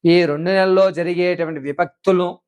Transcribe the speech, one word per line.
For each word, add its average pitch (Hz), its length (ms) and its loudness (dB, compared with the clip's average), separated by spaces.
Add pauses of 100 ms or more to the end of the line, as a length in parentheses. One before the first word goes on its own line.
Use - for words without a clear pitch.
ఈ 175 200 4
రెండు 160 260 -2
నెలల్లో 190 400 2
జరిగేటువంటి 170 680 -4
విపత్తులను 175 880 -4